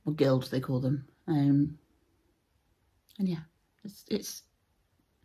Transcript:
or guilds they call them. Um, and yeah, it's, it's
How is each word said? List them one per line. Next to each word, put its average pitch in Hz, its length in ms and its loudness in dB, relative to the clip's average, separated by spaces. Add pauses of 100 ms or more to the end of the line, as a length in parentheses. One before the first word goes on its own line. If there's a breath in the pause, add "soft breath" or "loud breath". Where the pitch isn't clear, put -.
or 156 80 -2
guilds 135 360 2
they 131 100 -2
call 131 200 -2
them. 135 280 -2 (200)
Um, 143 500 2 (1400)
and 190 100 -2
yeah, 165 140 -4 (420)
it's, - 260 -20
it's - 340 -8 (800)